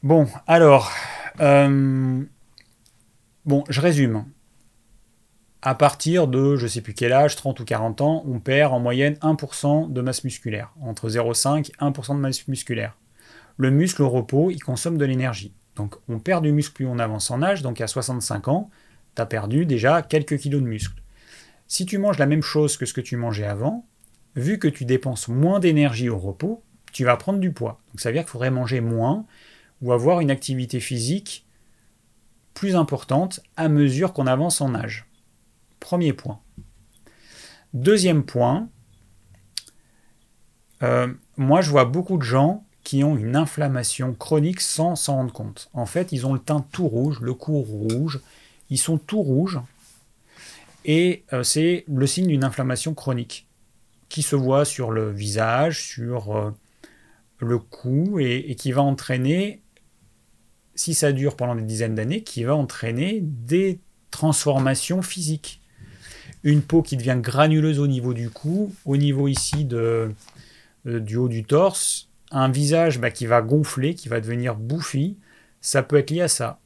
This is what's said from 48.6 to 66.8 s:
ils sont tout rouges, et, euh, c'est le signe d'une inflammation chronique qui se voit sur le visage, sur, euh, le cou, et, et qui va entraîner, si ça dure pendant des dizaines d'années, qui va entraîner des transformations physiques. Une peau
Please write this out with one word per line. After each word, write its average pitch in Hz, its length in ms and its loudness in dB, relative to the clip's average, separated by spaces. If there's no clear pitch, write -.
ils 131 80 -2
sont 160 200 0
tout 208 240 -4
rouges, 156 380 0
et, 170 460 2
euh, 123 120 -2
c'est 165 440 0
le 139 200 0
signe 185 200 0
d'une 143 160 2
inflammation 127 500 -2
chronique 120 540 -6
qui 156 120 -6
se 147 140 -2
voit 135 300 2
sur 123 260 -4
le 110 200 -2
visage, 110 680 -2
sur, 117 540 -8
euh, 107 160 -2
le 120 180 0
cou, 151 600 -2
et, 127 300 -2
et 123 60 -6
qui 131 160 -4
va 135 100 2
entraîner, 139 800 0
si - 180 -4
ça 147 180 2
dure 139 240 0
pendant 123 200 -4
des 113 80 -4
dizaines 110 320 -2
d'années, 135 280 -2
qui 117 200 -8
va 131 120 0
entraîner 143 680 -2
des 160 580 -2
transformations 143 920 0
physiques. 160 600 -6
Une 147 180 4
peau 165 200 2